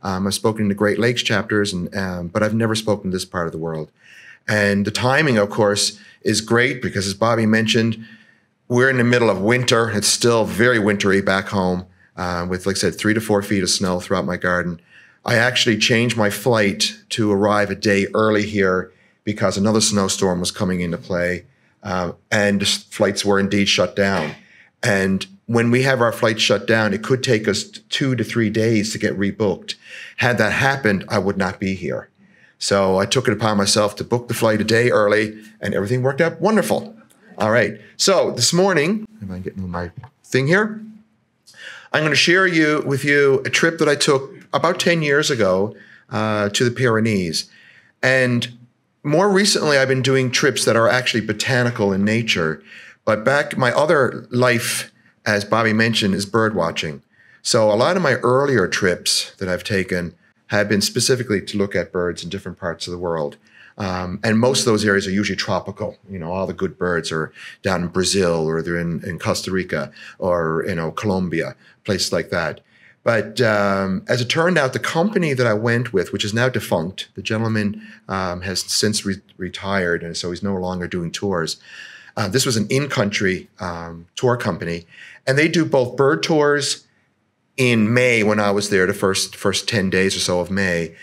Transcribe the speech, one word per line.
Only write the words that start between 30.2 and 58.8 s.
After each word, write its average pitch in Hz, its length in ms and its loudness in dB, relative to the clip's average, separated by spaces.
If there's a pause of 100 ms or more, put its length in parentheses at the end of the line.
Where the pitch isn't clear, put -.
that 104 140 2
happened, 110 560 0
I 110 100 0
would 95 180 -2
not 92 220 -4
be 95 160 -2
here. 71 340 -8 (500)
So 95 400 2
I 98 80 2
took 123 200 0
it 117 60 2
upon 107 240 0
myself 101 400 2
to 90 80 -6
book 123 240 -2
the 120 60 -4
flight 110 260 2
a 104 40 0
day 117 260 4
early, 107 480 2 (220)
and 101 140 -4
everything 120 280 0
worked 139 180 0
out 165 200 0
wonderful. - 540 0 (440)
All 107 120 2
right. 107 300 2 (160)
So 156 340 2
this 110 220 0
morning, 185 540 2 (160)
am 95 80 -12
I 90 80 -8
getting 92 300 -8
my 87 220 -6 (320)
thing 131 240 0
here? 208 340 0 (1120)
I'm 147 100 0
gonna 151 120 0
share 175 320 4
you, 156 380 2
with 135 200 -2
you 143 400 4
a - 60 -6
trip 165 280 0
that 156 100 2
I 147 60 4
took 143 380 0 (200)
about 160 260 0
ten 170 240 2
years 147 280 2
ago, 104 440 0 (360)
uh, 107 400 -2
to 117 140 0
the 120 60 2
Pyrenees. 110 800 0 (520)
And 127 460 2 (540)
more 165 260 2
recently, 190 480 2
I've 135 120 4
been 131 140 2
doing 131 280 2
trips 131 340 0
that 113 120 4
are 117 120 4
actually 120 340 0
botanical 113 720 0
in 98 120 0
nature. 104 580 0 (420)
But 107 200 0
back, 143 340 0
my 123 140 2
other 143 580 2
life, 120 640 0 (340)
as 104 180 0
Bobby 113 280 2
mentioned, 110 420 2
is 101 100 -4
bird 113 300 0
watching. 82 480 -4 (400)
So 110 280 2
a 101 40 4
lot 139 220 2
of 190 60 0
my 139 120 2
earlier 127 540 2
trips - 720 -2